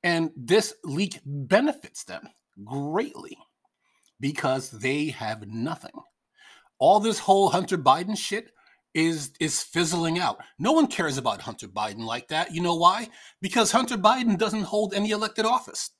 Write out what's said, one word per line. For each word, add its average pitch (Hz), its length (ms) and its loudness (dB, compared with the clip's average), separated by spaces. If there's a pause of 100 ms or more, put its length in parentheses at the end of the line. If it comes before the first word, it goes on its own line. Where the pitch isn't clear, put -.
And 165 320 0
this 185 380 2 (100)
leak 165 420 -4
benefits 160 760 0
them - 260 -14 (340)
greatly 143 720 -6 (840)
because 135 520 -2
they 131 380 -2
have 110 380 -8
nothing. 117 440 -8 (880)
All 185 200 8
this 214 200 0
whole 196 300 4
Hunter 190 280 0
Biden 165 400 2
shit - 340 -6 (420)
is, 160 460 0
is 151 220 -2
fizzling 165 580 0
out. 127 200 -2 (180)
No 214 140 2
one 311 160 6
cares 147 300 -2
about 113 240 -2
Hunter 107 260 -14
Biden 107 380 -6
like 120 240 -8
that. 160 240 -4
You 165 80 -4
know 175 140 0
why? 185 340 4 (320)
Because 208 300 2
Hunter 247 260 0
Biden 220 400 4
doesn't 214 260 -2
hold 208 300 -2
any 208 180 -2
elected 214 340 -2
office. - 540 -2